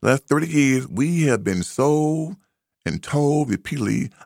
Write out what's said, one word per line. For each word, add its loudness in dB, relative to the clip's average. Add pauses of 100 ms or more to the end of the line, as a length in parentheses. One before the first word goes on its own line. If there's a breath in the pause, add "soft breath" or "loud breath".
last 2
thirty 2
years, 2
we 0
have 2
been 0
sold 0 (500)
and -4
told 0
repeatedly -2 (160 loud breath)